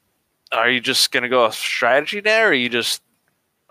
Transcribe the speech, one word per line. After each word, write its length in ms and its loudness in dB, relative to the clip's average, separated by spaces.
are 180 2
you 100 0
just 320 -2
gonna 180 -2
go 160 2
off 100 -2
strategy 640 -2
now, 220 2
or 60 4
are 40 2
you 160 0
just, 320 -4